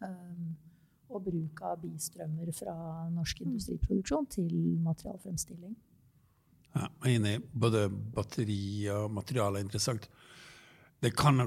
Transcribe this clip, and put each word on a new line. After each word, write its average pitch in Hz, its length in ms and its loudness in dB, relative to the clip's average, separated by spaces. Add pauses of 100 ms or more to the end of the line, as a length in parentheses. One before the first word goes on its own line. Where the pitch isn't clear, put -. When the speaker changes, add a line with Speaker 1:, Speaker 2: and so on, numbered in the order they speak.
Speaker 1:
ehm, 175 480 -8 (600)
og 196 160 -6
bruk 160 360 -4
av 175 200 -4
bistrømmer 165 720 -6
fra 185 200 -6 (360)
norsk 170 300 -2
Speaker 2:
Mm. - 80 -4
Speaker 1:
industriproduksjon 226 800 0
til 170 240 0 (260)
materialfremstilling. 175 960 -4 (1000)
Speaker 3:
Ja, - 120 0 (180)
jeg 127 100 6
er 117 40 6
enig. 104 240 2 (100)
Både 110 360 4
batteri 104 1000 -2
og 104 200 -2
material 101 460 0
er 98 40 -2
interessant. 104 480 -2 (960)
Det 120 140 4
kan 143 300 8